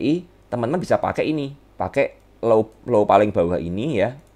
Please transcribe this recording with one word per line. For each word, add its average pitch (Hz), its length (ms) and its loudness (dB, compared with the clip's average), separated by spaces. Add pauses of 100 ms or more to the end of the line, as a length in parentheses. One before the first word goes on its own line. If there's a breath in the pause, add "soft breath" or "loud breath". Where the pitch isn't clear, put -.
I, 160 240 -2 (220)
teman-teman 120 320 -4
bisa 156 180 0
pakai - 320 -2
ini, 143 220 -4 (240)
pakai - 400 -2 (320)
low, 110 240 2 (160)
low 110 160 4
paling 104 320 4
bawah 87 240 0
ini, 98 400 -4
ya. 117 160 -2 (200)